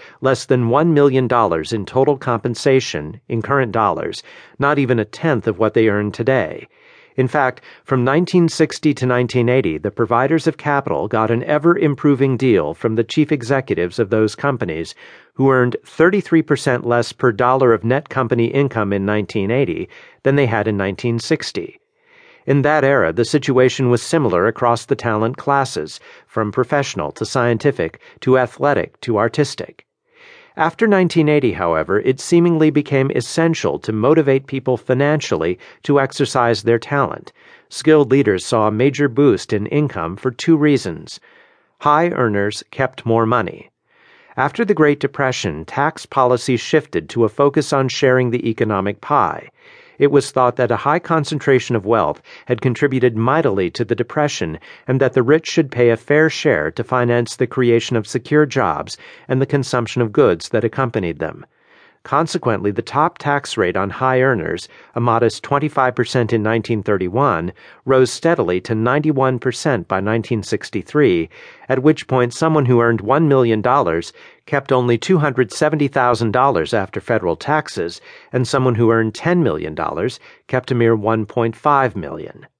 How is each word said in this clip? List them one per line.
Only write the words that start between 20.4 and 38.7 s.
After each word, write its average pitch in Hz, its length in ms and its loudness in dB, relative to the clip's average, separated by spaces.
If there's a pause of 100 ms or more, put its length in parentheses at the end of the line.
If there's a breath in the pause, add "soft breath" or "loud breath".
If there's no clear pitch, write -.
had 107 200 0
in 104 100 0
nineteen 101 440 -4
sixty. - 580 -6 (680 soft breath)
In 139 160 2
that 147 200 0
era, 127 300 2
the 113 120 0
situation 127 680 2
was 120 120 2
similar 104 460 0
across 117 360 0
the 135 120 -2
talent 113 400 -2
classes, 135 640 -4 (260 loud breath)
from 110 240 -4
professional 123 640 -2
to - 120 -8
scientific 113 760 -2 (220 loud breath)
to 131 160 2
athletic 127 640 -2
to 110 160 -2
artistic. - 640 -4 (720 loud breath)
After - 300 0
nineteen 180 420 2
eighty, 139 260 2
however, 85 440 0
it 131 220 -2
seemingly 170 500 4
became 139 400 0
essential 123 720 -2
to - 120 -6
motivate 135 540 2
people 131 300 -4
financially 127 840 -2 (240 loud breath)
to 143 160 2
exercise 123 640 0
their 117 160 2
talent. 120 540 -4 (380 soft breath)
Skilled 147 420 2
leaders 113 340 2
saw 107 220 2
a 104 40 0